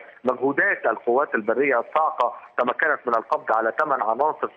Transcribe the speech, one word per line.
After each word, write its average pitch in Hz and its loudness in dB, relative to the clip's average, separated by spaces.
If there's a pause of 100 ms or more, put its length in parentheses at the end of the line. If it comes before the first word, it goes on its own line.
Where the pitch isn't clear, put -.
(240)
مجهودات 139 0
القوات 127 0
البرية 120 0
الصاعقة 135 0 (240)
تمكنت 127 0
من 120 0
القبض 131 -2
على 113 0
ثمان 143 0
عناصر 120 0